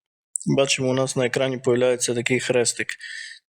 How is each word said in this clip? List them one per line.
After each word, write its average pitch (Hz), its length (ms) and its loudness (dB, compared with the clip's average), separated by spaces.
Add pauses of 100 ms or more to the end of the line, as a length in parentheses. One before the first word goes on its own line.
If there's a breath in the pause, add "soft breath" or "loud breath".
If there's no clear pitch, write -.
(560)
Бачимо, 135 340 2
у 127 40 2
нас 131 220 0
на 131 100 2
екрані 131 320 0
появляється 123 560 2
такий 120 260 0
хрестик. 120 480 0 (600 loud breath)